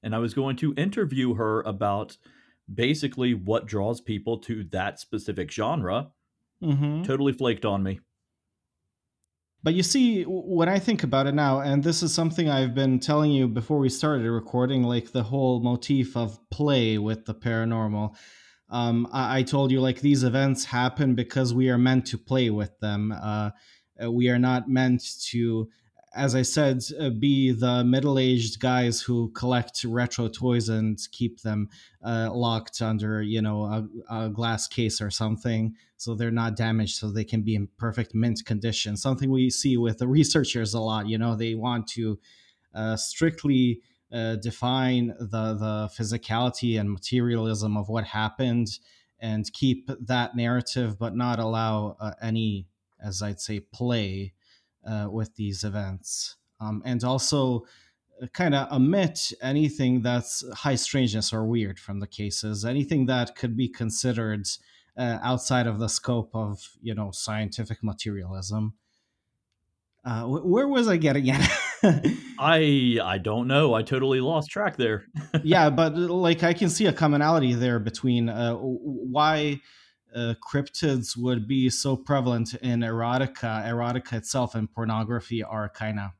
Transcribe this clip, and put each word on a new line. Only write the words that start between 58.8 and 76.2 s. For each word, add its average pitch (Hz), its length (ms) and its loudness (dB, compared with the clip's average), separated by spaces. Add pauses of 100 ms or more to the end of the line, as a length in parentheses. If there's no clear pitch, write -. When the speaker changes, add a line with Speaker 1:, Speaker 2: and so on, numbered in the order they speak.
Speaker 2:
anything 135 600 2
that's 123 420 -2 (100)
high 139 220 -2
strangeness 117 560 0
or 110 140 -2
weird 110 340 -2
from 101 220 -10
the 101 60 -8
cases, 104 580 -6
anything 139 400 2
that 123 300 0
could 117 200 -4
be 123 140 0
considered, 110 760 -2 (520)
uh, 120 260 -2
outside 123 440 0
of 107 120 -2
the 113 80 0
scope - 480 -2
of, 104 460 -8
you 113 120 -6
know, 101 180 -6
scientific 107 720 -6
materialism. 101 920 -4 (1300)
Uh, 117 180 -4
wh-, 135 220 -2
where 226 220 6
was 254 220 4
I 180 80 6
getting 143 340 4
at? 135 180 4 (320)
<laughs> 143 560 2
Speaker 1:
I, 139 640 6
I 92 160 0
don't 110 300 -2
know. 139 260 6
I 110 100 4
totally 131 360 2
lost 151 320 0
track 202 260 -2
there. 110 280 0 (180)
<laughs> 151 200 0
Speaker 2:
Yeah, 160 260 6
but, 156 280 2
like, 175 460 2